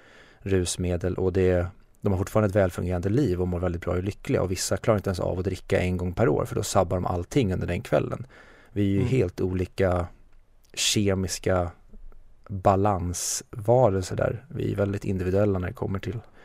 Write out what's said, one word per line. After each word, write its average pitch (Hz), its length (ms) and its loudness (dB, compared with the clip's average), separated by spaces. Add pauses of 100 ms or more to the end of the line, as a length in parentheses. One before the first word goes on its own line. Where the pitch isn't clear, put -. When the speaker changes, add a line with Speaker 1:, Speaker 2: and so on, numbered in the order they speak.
(380)
Speaker 1:
rusmedel, 90 760 0
och 92 180 0
det, 90 340 4 (340)
de 104 120 0
har 92 60 0
fortfarande 107 300 2
ett 92 80 -4
välfungerande 92 520 0
liv 101 320 2
och 90 80 0
mår 87 120 -2
väldigt 87 220 -2
bra 87 120 -4
och 90 80 -2
lyckliga, 98 400 -2
och 92 80 -2
vissa 95 260 -2
klarar 110 220 2
inte 98 120 -2
ens 92 100 -4
av 92 180 -2
att 92 60 -4
dricka 95 360 0
en 90 160 0
gång 90 160 -4
per 110 160 2
år - 160 0
för - 100 -8
då - 80 0
sabbar 92 340 2
de 90 100 -2
allting 92 460 0
under 92 140 -2
den 90 140 -2
kvällen. - 460 -2 (460)
Vi 101 100 -2
är 101 80 2
ju 98 80 2
Speaker 2:
Mm. 120 100 2
Speaker 1:
helt 110 320 0
olika 90 680 0 (680)
kemiska 95 960 0 (800)
balansvarelser 98 1700 2
där. - 320 -2
Vi - 240 -4
är 101 40 -4
väldigt 101 280 -2
individuella 95 540 0
när 90 100 -4
det - 60 -6
kommer 98 240 -4
till 95 220 -6 (240)